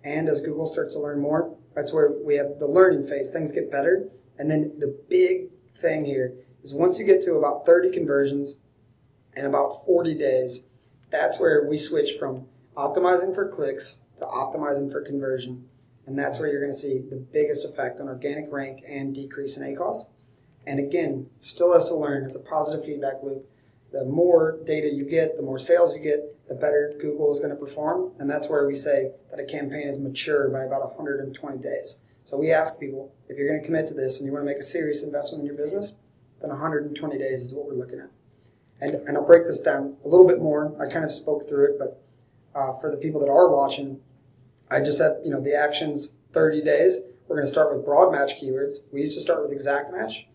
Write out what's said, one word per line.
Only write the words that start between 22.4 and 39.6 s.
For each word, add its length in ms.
feedback 380
loop. 240
The 140
more 580
data 300
you 120
get, 300
the 60
more 180
sales 360
you 60
get, 260
the 80
better 460
Google 320
is 60
gonna 160
perform. 640
And 100
that's 200
where 180
we 80
say 360
that 80
a 60
campaign 420
is 120
mature 500
by 140
about 280
a 40
hundred 260
and 120
twenty 240
days. 420
So 140
we 140
ask 280
people, 340
if 100
you're 100
gonna 180
commit 220
to 60
this 260
and 60
you 80
wanna 120
make 120
a 60
serious 400
investment 380
in 60
your 80
business, 400
then 100
a 40
hundred 300
and 100
twenty 220
days 240
is 120
what 120
we're 100
looking 240
at. 100
And, 140
and 100
I'll 80
break 200
this 140
down 440